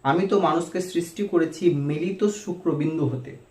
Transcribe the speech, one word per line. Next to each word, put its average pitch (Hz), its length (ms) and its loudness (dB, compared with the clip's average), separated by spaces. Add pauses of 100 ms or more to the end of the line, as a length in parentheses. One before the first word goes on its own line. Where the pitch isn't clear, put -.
আমি 170 240 4
তো 196 120 4
মানুষকে 170 420 2
সৃষ্টি 180 460 -2
করেছি 165 460 0
মিলিত 156 500 -2
শুক্রবিন্দু 156 840 0
হতে 127 300 -6 (140)